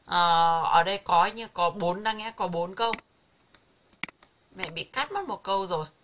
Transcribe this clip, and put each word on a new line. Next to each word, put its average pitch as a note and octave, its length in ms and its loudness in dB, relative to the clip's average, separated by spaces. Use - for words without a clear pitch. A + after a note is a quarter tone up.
ờ, E3 580 4
ở E3+ 200 4
đây F#3+ 140 0
có F3 280 4
như A3 220 -6
có F3 220 0
bốn, F3+ 340 -2
đang A3 140 -2
nghe A3 140 -10
có G#3+ 160 -4
bốn E3+ 280 -4
câu. A#3 180 0
Mẹ F#3 140 -6
bị E3 140 -12
cắt C#4+ 280 -6
mất G4+ 160 -6
một G#3+ 160 -10
câu F#3+ 240 -2
rồi. D#3+ 200 -4